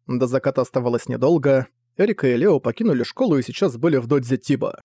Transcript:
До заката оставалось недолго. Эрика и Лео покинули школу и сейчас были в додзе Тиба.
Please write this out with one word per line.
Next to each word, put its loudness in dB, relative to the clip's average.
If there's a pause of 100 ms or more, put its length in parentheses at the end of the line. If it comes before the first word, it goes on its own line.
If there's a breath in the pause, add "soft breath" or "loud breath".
До 0
заката 0
оставалось -2
недолго. 2 (300)
Эрика 0
и 2
Лео 2
покинули 0
школу 0
и 0
сейчас -4
были 0
в -4
додзе 0
Тиба. -4